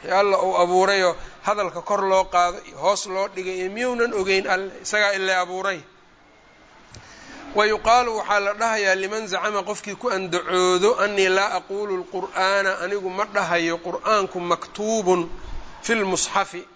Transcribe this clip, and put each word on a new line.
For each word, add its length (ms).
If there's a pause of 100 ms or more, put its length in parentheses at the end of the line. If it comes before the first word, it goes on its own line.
Wixii 80
Alla 320
uu 140
abuurayoo 580 (280)
hadalka 380
kor 200
loo 240
qaado 400
iyo 120
hoos 280
loo 220
dhigay 340
iyo 100
miyuunan 420
ogeyn 340
Alle? 240 (100)
Isagaa 340
Alle 200
abuuray. 440 (1800)
Wa 100
yuqaalu, 520
waxaa 220
la 140
dhahayaa, 420
liman 320
zacama, 360
qofkii 320
ku 140
andacoodo, 920
"Annii 300
laa 280
aquulu 460
lqur'aana, 800
anigu 280
ma 160
dhahayo 520
qur'aanku 640
maktuubun 880 (520)
fil 240
musxafi." 600 (100)